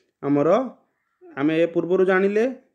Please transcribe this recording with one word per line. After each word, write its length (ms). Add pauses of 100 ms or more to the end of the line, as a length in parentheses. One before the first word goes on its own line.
(240)
ଆମର, 540 (600)
ଆମେ 260
ଏ 20
ପୂର୍ବରୁ 400
ଜାଣିଲେ 680